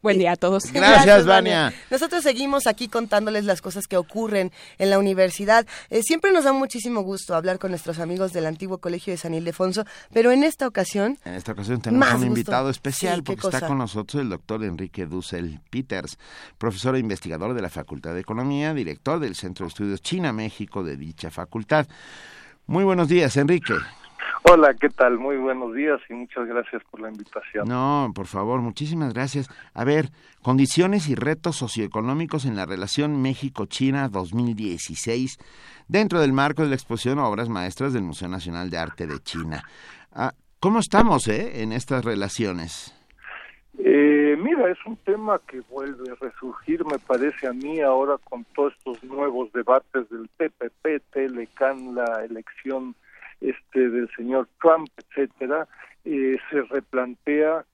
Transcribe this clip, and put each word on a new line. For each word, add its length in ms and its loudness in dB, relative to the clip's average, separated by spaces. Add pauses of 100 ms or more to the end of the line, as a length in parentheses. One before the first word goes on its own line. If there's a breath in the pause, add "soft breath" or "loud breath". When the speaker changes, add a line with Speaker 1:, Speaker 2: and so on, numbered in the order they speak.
Speaker 1:
Buen 160 4
día 140 4
a 20 2
todos. 360 0
Speaker 2:
Gracias, 340 10
Speaker 3:
Gracias, 200 12
Speaker 2:
Vania. 380 6
Speaker 3:
Vania. 140 -2 (120)
Nosotros 340 0
seguimos 440 2
aquí 200 0
contándoles 580 0
las 180 0
cosas 240 -8
que 100 0
ocurren 540 -2 (260 loud breath)
en 140 2
la 80 6
universidad. 680 4 (240 loud breath)
Eh, 140 2
siempre 280 2
nos 120 6
da 100 6
muchísimo 480 -2
gusto 320 -4
hablar 240 0
con 140 -4
nuestros 280 -6
amigos 320 -2
del 140 -2
antiguo 320 -6
Colegio 340 -6
de 60 -6
San 160 -6
Ildefonso, 520 -2 (280 loud breath)
pero 180 6
en 120 6
esta 240 0
ocasión, 580 -2
Speaker 2:
En 80 -10
esta 200 -8
ocasión 280 -4
tenemos 240 4
Speaker 3:
más 80 4
Speaker 2:
un 60 2
Speaker 3:
gusto. 200 2
Speaker 2:
invitado 300 0
especial 480 -2
Speaker 3:
Sí, 40 -4
qué 40 -12
Speaker 2:
porque 220 -4
está 140 0
Speaker 3:
cosa. 60 -4
Speaker 2:
con 120 0
nosotros 420 -4
el 80 -4
doctor 340 -6
Enrique 440 -8
Dussel 520 -8 (120)
Peters, 480 -8 (400 loud breath)
profesor 360 -2
e 40 2
investigador 560 -4
de 80 -4
la 60 -6
Facultad 440 -10
de 80 -6
Economía, 540 -4
director 440 -4
del 160 -6
Centro 300 -10
de 40 -8
Estudios 340 -6
China-México 800 -6
de 120 -8
dicha 360 -12
facultad. 560 -2 (800 loud breath)
Muy 160 2
buenos 260 4
días, 260 4
Enrique. 380 2 (760 loud breath)
Speaker 4:
Hola, 300 10
¿qué 80 2
tal? 300 2
Muy 180 -2
buenos 380 -4
días 260 0 (100)
y 40 -12
muchas 340 -8
gracias 420 -6
por 120 -16
la 80 -10
invitación. 580 -8
Speaker 2:
No, 480 -2
por 120 -8
favor, 340 -4
muchísimas 520 -4
gracias. 360 -4 (240 loud breath)
A 100 -6
ver, 260 2 (320 soft breath)
condiciones 680 2
y 60 0
retos 420 -4
socioeconómicos 880 -4
en 100 -2
la 100 -4
relación 560 -2
México-China 840 -2
dos 260 -6
mil 220 0
dieciséis, 840 -6 (520 loud breath)
dentro 320 2
del 100 4
marco 300 2
de 80 2
la 60 0
exposición 440 -4
Obras 300 -2
Maestras 420 -4
del 120 -2
Museo 260 -8
Nacional 400 -8
de 80 -6
Arte 280 -6
de 140 -8
China. 440 -10 (500 loud breath)
Ah, 200 -4 (280)
¿cómo 180 4
estamos, 480 4
eh, 340 -4
en 120 -4
estas 320 -4
relaciones? 880 -6 (840 loud breath)
Speaker 4:
Eh, 640 6
mira, 300 2
es 140 -4
un 120 -10
tema 480 -2
que 140 -14 (100)
vuelve 420 -10
a 40 -14
resurgir, 680 -8
me 140 -4
parece 480 -2
a 60 -6
mí, 280 -6
ahora 420 2
con 220 -14 (100)
todos 220 0
estos 260 -12
nuevos 480 -6
debates 580 0
del 280 -14
T 140 -2
P 180 -10 (120)
P, 200 -2 (100)
Telecan, 840 -4
la 280 -2
elección, 720 -10 (440 loud breath)
este, 520 -2
del 240 -4
señor 320 -2 (120)
Trump, 380 4
etcétera, 720 -6 (380 loud breath)
eh, 340 -2 (100)
se 140 -2
replantea 1120 -2